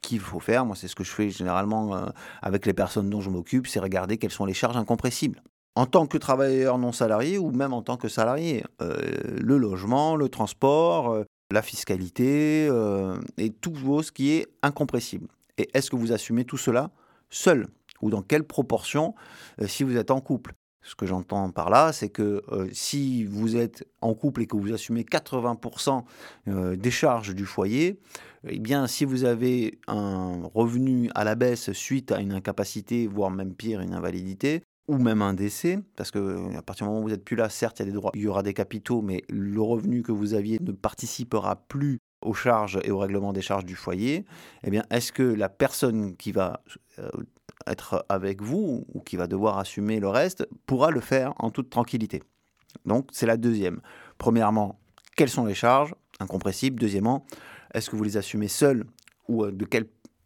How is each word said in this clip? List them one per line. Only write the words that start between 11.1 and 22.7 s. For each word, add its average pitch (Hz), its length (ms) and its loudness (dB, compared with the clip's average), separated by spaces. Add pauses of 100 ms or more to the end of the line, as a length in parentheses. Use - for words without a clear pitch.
euh, 107 140 0 (260)
la 104 100 4
fiscalité, 139 1080 0
euh, 98 500 0 (180)
et 107 140 -2
tout 147 500 0
ce 156 100 -8
qui 139 200 0
est 156 160 2 (160)
incompressible. 143 640 -2 (300)
Et - 160 0
est-ce 135 180 2
que - 40 0
vous 117 160 0
assumez 117 340 0
tout 131 120 -6
cela 127 320 2 (400)
seul ? 147 380 4 (340)
Ou 110 80 0
dans 104 120 0
quelle 151 240 0
proportion, 143 680 -2 (480)
euh, 107 60 -2
si - 160 -4
vous 131 120 0
êtes 110 140 0
en 135 120 4
couple ? - 320 -4 (280)
Ce - 140 -18
que 104 100 -4
j'entends 92 460 -2
par 85 180 -2
là, 147 220 8
c'est 104 180 -4
que, 104 320 -2 (100)
euh, 95 200 -2